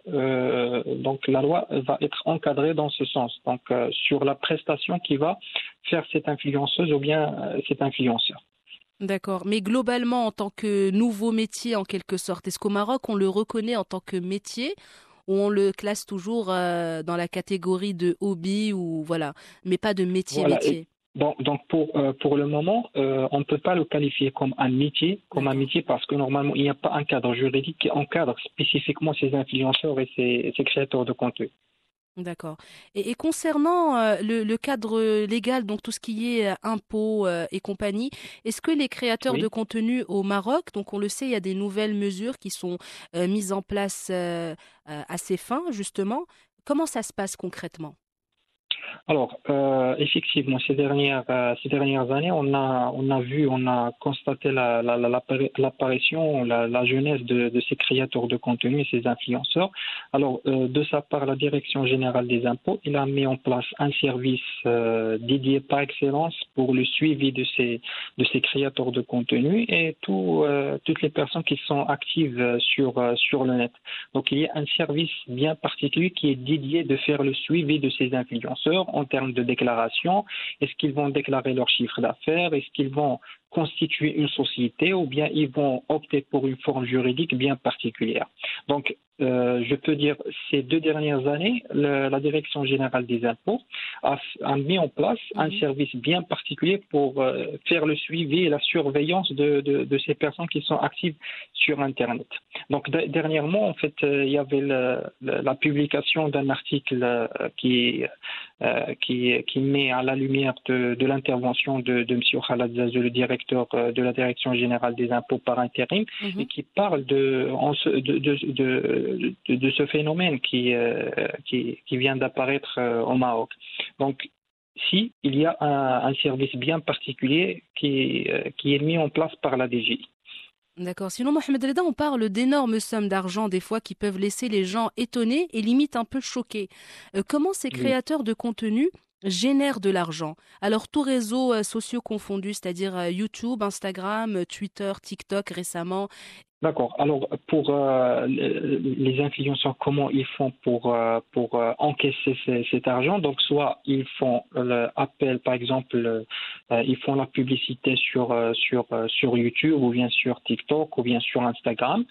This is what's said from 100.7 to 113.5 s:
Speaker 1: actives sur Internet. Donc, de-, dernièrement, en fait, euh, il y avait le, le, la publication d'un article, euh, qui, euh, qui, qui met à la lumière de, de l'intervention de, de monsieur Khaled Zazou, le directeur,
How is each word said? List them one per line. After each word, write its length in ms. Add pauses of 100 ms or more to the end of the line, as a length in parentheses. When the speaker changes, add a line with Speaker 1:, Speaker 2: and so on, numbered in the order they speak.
Speaker 1:
actives 380 (380)
sur 280
Internet. 460 (420)
Donc, 200
de-, 180
dernièrement, 600
en 60
fait, 300
euh, 200
il 80
y 60
avait 240
le, 400 (200)
le, 200
la 140
publication 760
d'un 200
article, 540
euh, 240 (300)
qui, 460 (580)
euh, 400
qui, 320 (140)
qui 120
met 320
à 100
la 140
lumière 380 (120)
de, 300
de 100
l'intervention 760
de, 240
de 120
monsieur 320
Khaled 260
Zazou, 280
le 80
directeur, 640